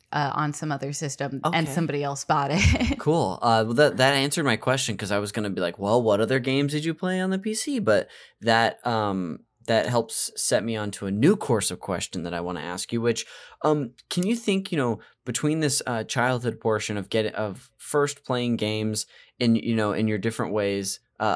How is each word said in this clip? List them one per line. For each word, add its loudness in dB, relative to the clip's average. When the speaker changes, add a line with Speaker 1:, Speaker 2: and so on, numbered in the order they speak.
Speaker 1:
uh, 0
on -2
some -6
other -6
system, -6
and 0
Speaker 2:
Okay. -4
Speaker 1:
somebody 0
else -4
bought 2
it. 4
<laughs> -
Speaker 2:
Cool. 0
Uh, 4
well, -2
that, 4
that 6
answered 2
my 4
question, 0
'cause -6
I 2
was -4
gonna -2
be -4
like, -2
"Well, 4
what 4
other 2
games 0
did -4
you -2
play -2
on -2
the 0
P -4
C?" -4
But 2
that, 2
um, -2
that 2
helps -2
set 0
me -4
onto -6
a -2
new 6
course 0
of -8
question -6
that -6
I -4
wanna -6
ask -8
you, 0
which, 0
um, 0
can -2
you -2
think, -2
you -2
know, 0
between -2
this, 0
uh, -4
childhood 0
portion 0
of -6
get-, 0
of -6
first -2
playing 0
games -2
in, 6
you 0
know, 2
in 0
your 0
different -4
ways, -2
uh, 0